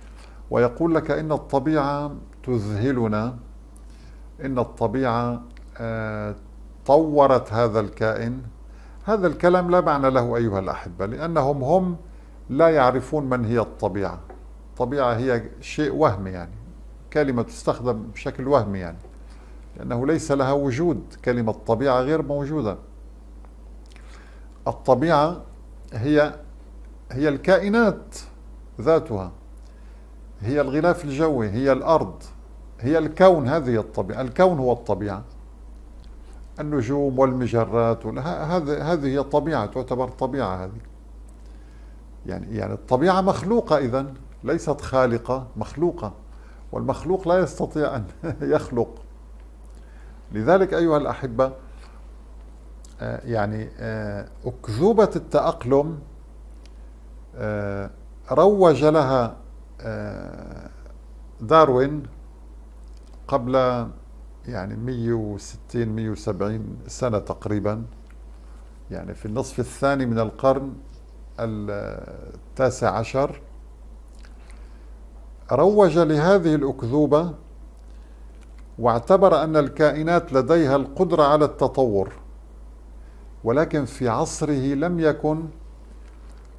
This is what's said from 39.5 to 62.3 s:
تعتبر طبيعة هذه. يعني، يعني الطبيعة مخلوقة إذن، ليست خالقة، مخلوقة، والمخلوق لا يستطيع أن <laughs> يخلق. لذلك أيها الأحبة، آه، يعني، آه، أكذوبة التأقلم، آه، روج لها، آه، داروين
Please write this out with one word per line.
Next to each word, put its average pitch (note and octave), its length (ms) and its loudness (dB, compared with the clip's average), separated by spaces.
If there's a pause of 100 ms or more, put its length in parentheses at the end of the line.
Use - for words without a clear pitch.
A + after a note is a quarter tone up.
تعتبر B2 440 -4
طبيعة A#2 540 -4
هذه. G2+ 180 -12 (1400)
يعني، G2+ 320 -8
يعني G#2 160 -4
الطبيعة E3 480 2
مخلوقة F#3 560 2
إذن، C3+ 360 -2 (300)
ليست D3 380 -2
خالقة، B2+ 640 0 (100)
مخلوقة، C#3+ 560 -4 (580)
والمخلوق D3 560 -4
لا F3+ 120 4
يستطيع D3 560 -2
أن A#2 80 -4 (200)
<laughs> E3 120 -6 (200)
يخلق. A#2+ 400 -2 (1400)
لذلك E3+ 420 4
أيها E3 240 2
الأحبة، C3 540 -2 (1500)
آه، A#2 240 -8
يعني، A2 440 -4 (100)
آه، G#2+ 480 -8 (180)
أكذوبة F3+ 680 2
التأقلم، D3 840 0 (1400)
آه، G2+ 540 -6 (420)
روج E3 540 6
لها، C3+ 500 4 (460)
آه، F#2+ 880 -12 (720)
داروين C3+ 600 4 (1200)